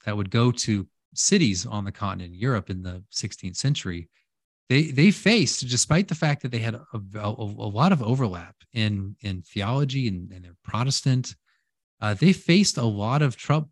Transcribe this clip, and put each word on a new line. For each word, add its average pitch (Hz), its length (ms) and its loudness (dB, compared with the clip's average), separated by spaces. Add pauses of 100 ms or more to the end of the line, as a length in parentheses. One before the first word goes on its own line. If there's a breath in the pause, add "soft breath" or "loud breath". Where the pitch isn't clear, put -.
that 104 120 -4
would 98 140 -4
go 120 200 4
to 104 360 -2 (280)
cities 110 500 2
on 104 200 -6
the 98 80 -8
continent 92 420 -8
in 90 60 -10
Europe 117 280 0
in 92 140 -6
the 92 260 -10
sixteenth - 480 -8
century, 92 540 -2 (580)
they, 139 160 4
they 151 260 6
faced, 185 580 2
despite 151 400 2
the 170 60 -2
fact 147 280 0
that 127 80 -6
they 120 80 -4
had 110 160 -4
a, - 100 -14 (100)
a, 104 340 -8
a 107 400 -8
lot 135 240 2
of 135 100 2
overlap 104 540 -2 (160)
in, 104 480 -2
in 92 220 -6
theology 127 680 -2
and, 92 240 -6
and 90 120 -18
they're 87 200 -20
Protestant, 127 720 -2 (640)
uh, 107 140 0
they 175 180 6
faced 185 460 2
a 123 60 -2
lot 113 380 0
of 131 140 0
trou-, 151 360 0